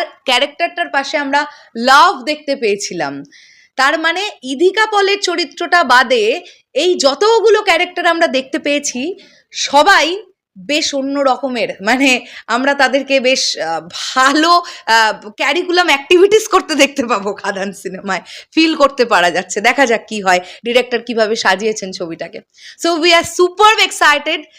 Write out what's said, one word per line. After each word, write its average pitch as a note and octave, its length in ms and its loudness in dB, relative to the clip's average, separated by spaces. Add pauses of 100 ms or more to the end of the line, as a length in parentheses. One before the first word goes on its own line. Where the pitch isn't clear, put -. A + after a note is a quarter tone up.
(260)
ক্যারেক্টারটার D4 640 -2
পাশে C#4 280 -4
আমরা C#4+ 280 -2 (300)
লাভ C4 480 2
দেখতে D4 320 -6
পেয়েছিলাম। F#3 680 -6 (520)
তার C#4+ 240 0
মানে F4 300 -4 (140)
ইথিকা F4+ 480 0
পলের G4+ 280 2
চরিত্রটা F4 640 -2
বাদে B3 580 2 (320)
এই F4 220 0
যতগুলো G4+ 640 2
ক্যারেক্টার F4 460 -2
আমরা E4 200 2
দেখতে C4 320 -4
পেয়েছি, C#4+ 600 -6 (320)
সবাই D#4+ 680 2 (500)
বেশ D4 280 -2
অন্য C#4 240 -4
রকমের, B3+ 500 -2 (120)
মানে B3+ 440 0 (220)
আমরা C4 260 0
তাদেরকে C4+ 460 0
বেশ, B3+ 380 -2
আহ, D#3+ 360 -6
ভালো, D#4 720 2 (220)
আহ, G#3+ 440 0
কারিকুলাম E4+ 580 -2
অ্যাক্টিভিটিস F4+ 600 4
করতে E4+ 280 0
দেখতে C#4 300 0
পাবো G3+ 280 -4
খাদান G3 400 -6
সিনেমায়, F#3 480 -8 (340)
ফিল D#4+ 200 2
করতে C4+ 300 2
পারা F3+ 260 4
যাচ্ছে। F#3+ 300 -4
দেখা B3 240 2
যাক A3+ 240 0
কি G#3+ 120 -8
হয়, F#3 180 2 (260)
ডিরেক্টর A#3+ 360 0
কিভাবে A3 340 0
সাজিয়েছেন G3+ 560 -2
ছবিটাকে। E3+ 480 -12 (440)
So E4+ 140 0
we D#4+ 120 0
are E4+ 180 4 (120)
superb F#4+ 380 4 (100)
excited। D#4 520 0 (200)